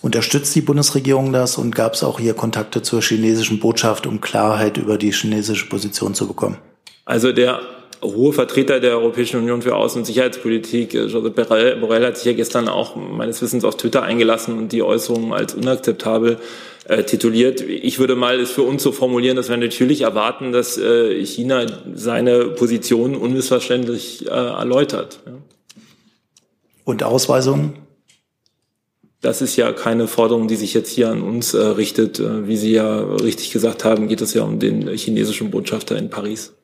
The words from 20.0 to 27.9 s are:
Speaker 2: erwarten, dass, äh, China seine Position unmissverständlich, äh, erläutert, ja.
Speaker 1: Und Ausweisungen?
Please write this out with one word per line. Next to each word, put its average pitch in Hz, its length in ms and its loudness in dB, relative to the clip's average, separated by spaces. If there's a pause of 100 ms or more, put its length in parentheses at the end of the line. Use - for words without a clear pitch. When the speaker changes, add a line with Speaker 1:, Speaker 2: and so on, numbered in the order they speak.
Speaker 2:
erwarten, 113 500 -2
dass, 120 240 0
äh, 110 480 2
China 123 400 -2 (300)
seine 120 540 2
Position 120 680 0
unmissverständlich, 123 1120 -2
äh, - 20 -6
erläutert, 123 960 -2
ja. 123 80 -18 (1500)
Speaker 1:
Und 113 180 -2
Ausweisungen? 131 760 2 (1400)